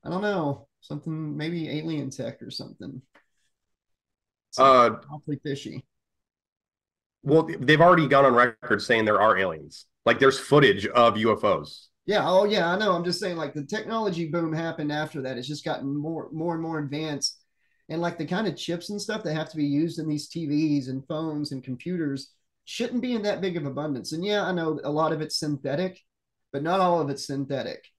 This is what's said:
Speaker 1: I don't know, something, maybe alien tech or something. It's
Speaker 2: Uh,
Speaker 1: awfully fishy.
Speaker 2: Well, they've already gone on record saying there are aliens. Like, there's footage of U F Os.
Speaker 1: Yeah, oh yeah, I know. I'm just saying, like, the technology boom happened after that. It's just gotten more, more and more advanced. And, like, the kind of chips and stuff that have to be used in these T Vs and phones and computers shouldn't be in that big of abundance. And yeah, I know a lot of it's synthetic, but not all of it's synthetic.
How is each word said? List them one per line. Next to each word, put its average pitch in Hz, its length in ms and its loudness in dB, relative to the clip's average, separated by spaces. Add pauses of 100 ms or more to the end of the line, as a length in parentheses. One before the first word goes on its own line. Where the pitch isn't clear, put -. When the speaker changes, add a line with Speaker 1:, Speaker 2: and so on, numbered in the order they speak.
Speaker 1:
I - 60 -8
don't 180 100 -4
know, 180 480 -2 (140)
something, 151 520 -8
maybe 156 440 -6
alien 151 320 -6
tech 117 320 -10
or 120 80 -14
something. - 500 -14 (1500)
It's - 80 -10
Speaker 2:
Uh, 127 400 8 (120)
Speaker 1:
awfully 147 320 -8
fishy. 139 440 -8 (1400)
Speaker 2:
Well, 156 260 4 (100)
they've 147 220 6
already 170 260 8
gone 139 200 6
on 123 80 6
record 120 480 2
saying 113 240 2
there 104 160 4
are 104 160 4
aliens. 80 480 -4 (180)
Like, 117 140 2
there's 135 200 4
footage 107 500 4
of 117 280 6
U 110 160 2
F 104 100 0
Os. 80 460 0 (180)
Speaker 1:
Yeah, 190 220 0
oh 185 160 6
yeah, 202 260 2
I 180 60 0
know. 202 160 0
I'm 170 100 0
just 175 160 -4
saying, 180 200 -4
like, 147 160 -8
the 147 100 -6
technology 208 640 -4
boom 165 240 -2
happened 160 400 -4
after 151 300 -6
that. 127 160 -6
It's 123 100 -10
just 147 160 -10
gotten 139 320 -6
more, 151 360 -6
more 160 200 -4
and 165 100 -4
more 160 160 -6
advanced. 147 640 -6 (460)
And, 160 140 -6
like, 175 160 -4
the 151 80 -4
kind 190 200 -2
of 160 120 -6
chips 170 320 -8
and 208 100 -8
stuff 214 220 -8
that 156 100 -4
have 156 200 -6
to 160 40 -10
be 151 80 0
used 147 340 0
in 156 80 -6
these 151 220 -4
T 170 180 -8
Vs 147 420 0
and 135 200 -6
phones 156 440 -4
and 131 120 -10
computers 139 680 -6 (320)
shouldn't 240 340 -4
be 247 140 -2
in 208 80 -2
that 202 180 0
big 180 160 -2
of 151 80 -4
abundance. 139 480 -4
And 160 100 -6
yeah, 202 220 0
I 180 80 -2
know 160 320 -2
a 147 80 -2
lot 160 200 2
of 156 100 -4
it's - 160 -6
synthetic, 147 600 -4 (540)
but 139 100 -6
not 180 180 0
all 175 200 4
of 143 80 -2
it's 139 180 -6
synthetic. 139 640 -6 (100)